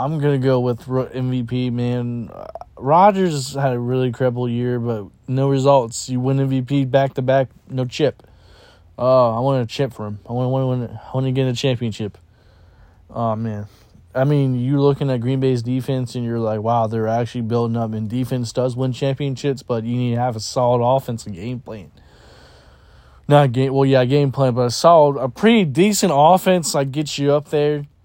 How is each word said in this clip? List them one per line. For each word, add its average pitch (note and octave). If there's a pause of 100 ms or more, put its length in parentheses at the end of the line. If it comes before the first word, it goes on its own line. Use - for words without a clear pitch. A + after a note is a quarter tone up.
I'm D#3
gonna C#3+
go C3
with B2
ro-, B2+
M B2+
V B2+
P, B2
man. A#2+
Uh, G1+ (320)
Rodgers D#3+
had C#3
a B2
really B2+
incredible B2
year, B2
but A2+ (200)
no C3+
results. C3+
You B2+
win C3+
M C3+
V C3
P C3+
back-to-back, C3 (180)
no B2+
chip. B2+ (760)
Uh, B2
I -
want C3
a -
chip A#2+
for G#2+
him. G#2 (100)
I A#2
want, B2+
want, C3
want, B2+
I -
want C3
to C3
get C3
a B2+
championship. A#2 (920)
Oh, A#2
man. G#2+ (460)
I C3
mean, C#3
you're B2+
looking C#3
at B2+
Green C3
Bay's C3
defense, B2+
and B2
you're A#2
like, A2
"Wow, A2+
they're A2
actually A#2
building A#2
up." A2+
And A2
defense B2
does B2+
win B2+
championships, C3+
but A#2
you A#2+
need B2
to A#2+
have B2
a A2
solid B2
offensive A#2+
game A2+
plan. G2 (1400)
Not D3
game, C3
well, C#3
yeah, C3+
game C#3
plan, C3
but C3
a B2
solid, D3+
a B2+
pretty G#3+
decent F#3
offense, F3
like, C#3
gets D3
you C#3+
up C#3+
there D3 (200)